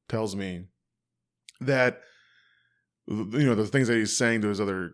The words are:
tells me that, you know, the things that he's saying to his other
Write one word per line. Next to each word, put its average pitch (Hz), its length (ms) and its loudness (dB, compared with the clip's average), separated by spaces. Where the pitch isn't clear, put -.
tells 110 280 -4
me 92 300 -8
that, 127 400 2
you 107 180 -6
know, 123 100 4
the 107 100 2
things 127 220 2
that 117 100 2
he's 107 180 0
saying 117 260 2
to 107 80 0
his 101 120 -2
other 92 320 -2